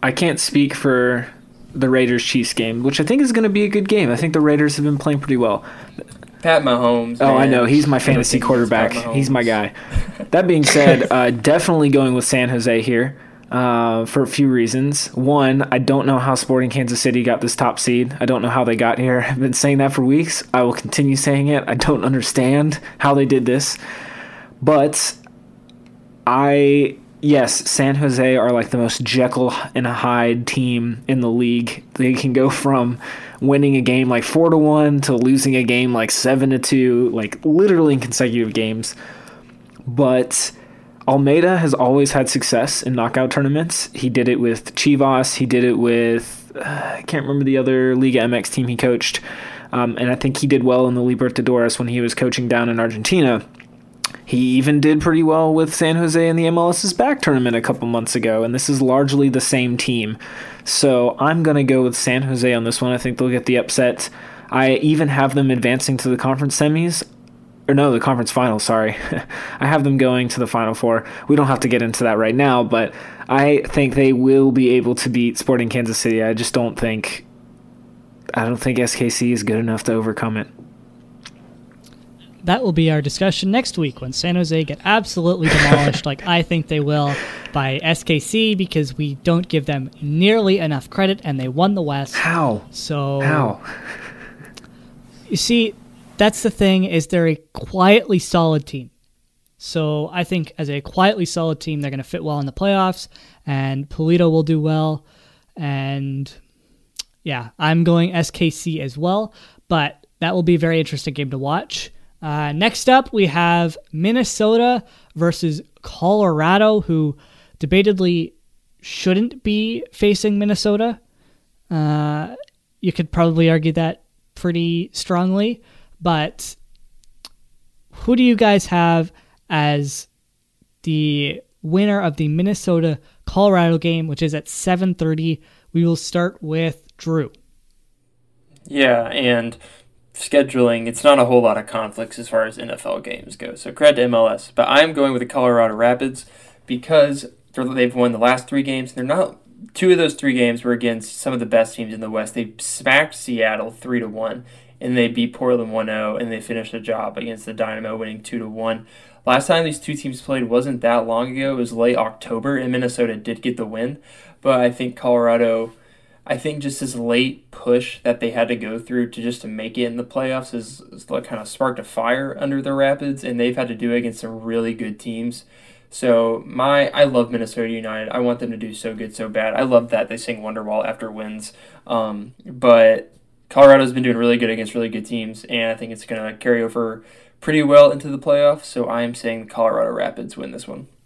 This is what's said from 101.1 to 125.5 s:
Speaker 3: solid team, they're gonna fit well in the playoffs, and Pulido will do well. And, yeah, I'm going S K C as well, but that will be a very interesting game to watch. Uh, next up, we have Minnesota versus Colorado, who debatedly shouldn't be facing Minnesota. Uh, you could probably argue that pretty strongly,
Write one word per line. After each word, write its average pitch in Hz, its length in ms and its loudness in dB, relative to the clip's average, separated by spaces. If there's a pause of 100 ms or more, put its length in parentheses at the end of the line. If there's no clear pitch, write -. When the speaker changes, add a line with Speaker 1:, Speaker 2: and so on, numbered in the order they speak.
Speaker 3:
solid 165 340 -4
team, 151 220 -6
they're 143 80 -4
gonna 135 140 -8
fit 170 200 -10
well 147 160 -4
in 139 60 -4
the 135 60 -8
playoffs, 190 560 0 (400)
and 139 420 -4
Pulido 165 400 2
will 160 140 2
do 156 180 0
well. 156 420 -2 (540)
And, 139 760 -6 (920)
yeah, 120 340 -8
I'm 160 260 2
going 170 300 2
S 165 180 -2
K 170 180 0
C 156 300 -8
as 135 180 -10
well, 196 360 -4 (340)
but 156 380 -2 (140)
that 175 140 -2
will 180 100 0
be 170 120 4
a 160 40 2
very 165 200 0
interesting 151 340 -4
game 139 180 -6
to 139 60 -8
watch. 143 540 -6 (300)
Uh, 147 320 -4
next 214 360 -2
up, 262 220 6
we 202 140 2
have 170 520 2 (140)
Minnesota 226 920 2 (320)
versus 165 460 0 (200)
Colorado, 196 1000 2
who 156 360 0 (420)
debatedly 185 760 2 (480)
shouldn't 214 600 -2
be 220 480 -2
facing 208 480 0
Minnesota. 208 600 0 (720)
Uh, 151 640 -2 (440)
you 185 140 -2
could 165 180 -6
probably 165 380 4
argue 160 240 2
that 165 300 -4 (320)
pretty 170 580 -2
strongly, 190 680 -2 (380)